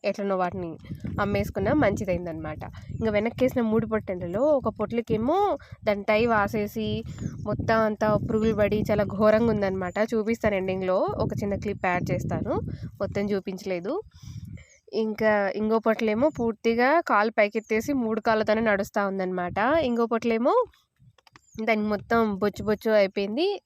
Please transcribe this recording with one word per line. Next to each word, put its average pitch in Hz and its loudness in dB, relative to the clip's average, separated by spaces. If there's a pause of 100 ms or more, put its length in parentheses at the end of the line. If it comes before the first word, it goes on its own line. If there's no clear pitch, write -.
ఎట్లనో 202 -2
వాటిని 180 -2 (500)
అమ్మేసుకున్నాం, 202 0
మంచిదైందనమాట. 175 -2 (300)
ఇంకా 220 -2
వెనక్కేసిన 240 2
మూడు 220 2
పొట్టెండ్లలో 196 -4 (120)
ఒక 233 0
పొట్లకేమో 226 -2 (460)
దాని 202 0
టై 214 4
వాసేసి 214 0 (560)
మొత్తం 208 0
అంతా 214 2 (120)
పురుగులు 220 2
పడి 208 2
చాలా 208 2
ఘోరంగా 214 4
ఉందన్నమాట. 190 -2 (120)
చూపిస్తాను 220 0
ఎండింగ్‌లో, 185 0 (200)
ఒక 220 -2 (100)
చిన్న 202 -2
క్లిప్ 202 -6
యాడ్ 180 0
చేస్తాను, 180 -2 (460)
మొత్తం 202 -2
చూపించలేదు. 190 -4 (1000)
ఇంకా 220 2 (220)
ఇంకో 214 0
పొట్లేమో 220 2
పూర్తిగా 233 0 (140)
కాలు 220 2
పైకెత్తేసి 220 0
మూడు 220 0
కాళ్ళతోనే 220 2
నడుస్తా 208 0
ఉందన్నమాట. 185 -4 (240)
ఇంకో 233 0
పొట్లేమో 233 2 (1000)
దానికి 220 0
మొత్తం 214 0 (200)
బొచ్చు 208 -2
బొచ్చు 214 0
అయిపోయింది 208 2 (200)